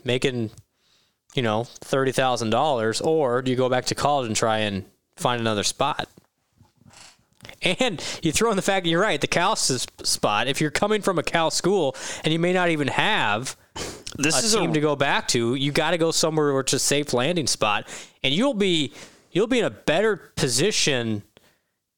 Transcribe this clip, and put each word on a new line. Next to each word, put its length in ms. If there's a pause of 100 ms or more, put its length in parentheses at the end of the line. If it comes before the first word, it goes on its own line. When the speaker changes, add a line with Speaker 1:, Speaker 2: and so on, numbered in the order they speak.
Speaker 1:
making, 460 (840)
you 80
know, 220 (160)
thirty 300
thousand 380
dollars, 500
or 440
do 80
you 60
go 120
back 160
to 100
college 300
and 100
try 240
and 260 (320)
find 220
another 240
spot? 440 (1500)
And 420 (180)
you 100
throw 200
in 40
the 60
fact, 260
you're 140
right, 200
the 60
Cal 260
s-, 320 (180)
spot, 440
if 140
you're 100
coming 300
from 180
a 40
Cal 280
school 440 (280)
and 100
you 60
may 140
not 160
even 180
have 680 (600)
Speaker 2:
This 240
Speaker 1:
a 40
Speaker 2:
is 80
Speaker 1:
team 180
Speaker 2:
a 20
Speaker 1:
to 80
go 140
back 340
to, 260
you 160
gotta 260
go 140
somewhere 420
where 80
it's 120
a 60
safe 340
landing 340
spot, 400 (360)
and 100
you'll 200
be, 400 (380)
you'll 160
be 120
in 60
a 40
better 640
position 880 (760)